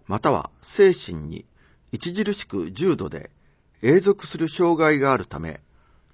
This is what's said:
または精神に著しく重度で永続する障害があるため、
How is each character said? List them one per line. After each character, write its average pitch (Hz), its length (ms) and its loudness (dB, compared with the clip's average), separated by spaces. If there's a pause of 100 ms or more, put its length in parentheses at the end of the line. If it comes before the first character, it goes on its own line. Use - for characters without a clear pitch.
ま 101 140 -4
た 147 120 2
は 80 180 -2 (100)
精 196 320 4
神 80 360 -8
に - 180 -14 (480)
著 202 400 -4
し 202 100 -10
く 90 280 -6
重 151 220 0
度 92 140 -6
で - 220 -14 (500)
永 143 200 6
続 196 260 0
す - 100 -12
る 160 120 -2
障 170 280 2
害 151 220 4
が 135 160 4
あ - 20 2
る 95 80 -4
た - 140 -14
め、 78 240 -12 (500)